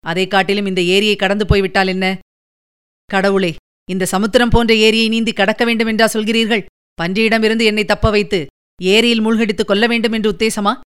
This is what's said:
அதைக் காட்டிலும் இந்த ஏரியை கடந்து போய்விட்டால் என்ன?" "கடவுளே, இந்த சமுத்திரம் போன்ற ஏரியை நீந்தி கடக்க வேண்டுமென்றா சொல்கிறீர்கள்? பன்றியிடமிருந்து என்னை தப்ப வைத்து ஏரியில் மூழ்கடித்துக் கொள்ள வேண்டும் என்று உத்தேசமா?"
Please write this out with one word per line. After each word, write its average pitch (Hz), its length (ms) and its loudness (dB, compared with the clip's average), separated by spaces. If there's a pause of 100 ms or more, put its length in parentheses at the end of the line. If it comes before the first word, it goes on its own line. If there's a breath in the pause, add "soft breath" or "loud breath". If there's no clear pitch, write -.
அதைக் 185 240 -2
காட்டிலும் 196 360 0
இந்த 185 160 -2
ஏரியை 202 340 2
கடந்து 202 300 -2
போய்விட்டால் 196 400 0
என்ன?" 190 320 -2 (840)
"கடவுளே, 196 500 0 (360)
இந்த 190 160 -2
சமுத்திரம் 220 420 0
போன்ற 226 260 4
ஏரியை 220 340 2
நீந்தி 226 240 0
கடக்க 214 320 0
வேண்டுமென்றா 226 480 0
சொல்கிறீர்கள்? 220 520 -2 (380)
பன்றியிடமிருந்து 220 600 0
என்னை 214 200 0
தப்ப 214 260 0
வைத்து 208 360 -2 (360)
ஏரியில் 220 440 2
மூழ்கடித்துக் 220 380 0
கொள்ள 208 220 0
வேண்டும் 226 260 -2
என்று 220 200 -2
உத்தேசமா?" 220 480 -2 (140)